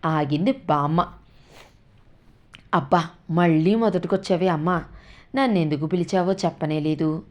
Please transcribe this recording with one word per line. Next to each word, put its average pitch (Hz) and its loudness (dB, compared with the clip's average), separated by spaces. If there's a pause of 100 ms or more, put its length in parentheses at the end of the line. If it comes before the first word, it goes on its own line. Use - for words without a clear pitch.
ఆగింది 156 0
బామ్మ. 156 0 (1700)
అబ్బా, 165 0 (220)
మళ్ళీ 165 4
మొదటికొచ్చావే 190 0
అమ్మా, 170 0 (500)
నన్నెందుకు 170 0
పిలిచావో 180 0
చెప్పనే 160 -2
లేదు 156 -2